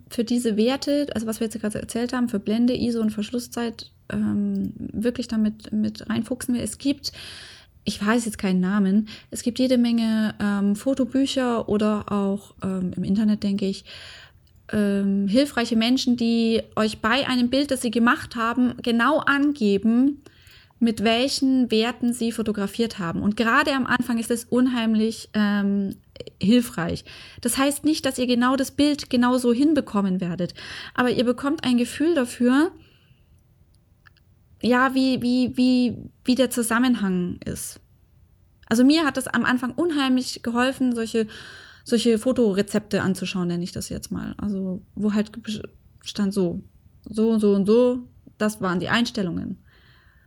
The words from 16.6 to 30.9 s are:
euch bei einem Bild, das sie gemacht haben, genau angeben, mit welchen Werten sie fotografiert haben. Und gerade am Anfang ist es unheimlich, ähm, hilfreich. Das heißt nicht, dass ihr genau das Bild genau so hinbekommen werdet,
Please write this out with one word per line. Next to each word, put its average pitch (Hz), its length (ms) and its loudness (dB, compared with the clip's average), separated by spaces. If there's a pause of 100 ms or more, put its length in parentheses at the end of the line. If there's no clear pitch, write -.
euch 214 240 0
bei 240 260 0
einem 247 220 2
Bild, 277 220 2
das 254 100 -2
sie 240 100 -2
gemacht 240 460 0
haben, 240 440 2
genau 240 380 2
angeben, 262 1000 2 (580)
mit 226 240 0
welchen 254 680 2
Werten 240 420 0
sie 233 180 -2
fotografiert 214 680 -4
haben. 175 240 -4
Und 208 120 0
gerade 269 380 2
am 262 140 0
Anfang 240 320 -2
ist 226 100 -6
es 233 160 -2
unheimlich, 226 880 0
ähm, 202 640 0 (440)
hilfreich. 185 640 0 (380)
Das 240 160 -4
heißt 277 260 0
nicht, 311 220 0
dass 262 140 -2
ihr 254 80 0
genau 247 280 4
das 269 160 -2
Bild 285 380 0
genau 247 300 4
so 240 140 2
hinbekommen 214 680 2
werdet, 175 320 -4 (400)